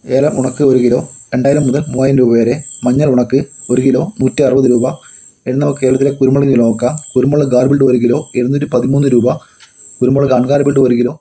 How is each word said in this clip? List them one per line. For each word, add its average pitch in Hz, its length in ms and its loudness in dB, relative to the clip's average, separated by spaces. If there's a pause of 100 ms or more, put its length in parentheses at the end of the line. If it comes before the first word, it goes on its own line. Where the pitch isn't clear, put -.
ഏലം 135 360 0
ഉണക്ക് 131 240 -2
ഒരു 131 200 4
കിലോ 123 140 2 (340)
രണ്ടായിരം 139 340 0
മുതൽ 131 220 0
മൂവായിരം 135 300 0
രൂപ 120 200 2
വരെ, 117 160 0 (300)
മഞ്ഞൾ 139 300 0
ഉണക്ക് 123 240 0 (320)
ഒരു 135 160 0
കിലോ 135 160 2 (180)
നൂറ്റി 135 220 0
അറുപത് 131 280 2
രൂപ. 123 160 2 (600)
ഇനി 127 160 -4
നമുക്ക് 143 200 -4
കേരളത്തിലെ 135 360 0
കുരുമുളക് 139 420 2
നോക്കാം. 117 340 0 (180)
കുരുമുളക് 139 400 0
ഗാർബിൾഡ് 135 320 2
ഒരു 127 180 2
കിലോ 120 160 0 (200)
എഴുന്നൂറ്റി 135 340 -2
പതിമൂന്ന് 139 420 0
രൂപ, 117 120 2 (760)
കുരുമുളക് 131 360 0
അൺഗാർബിൾഡ് 139 500 0
ഒരു 123 120 0
കിലോ 120 220 -2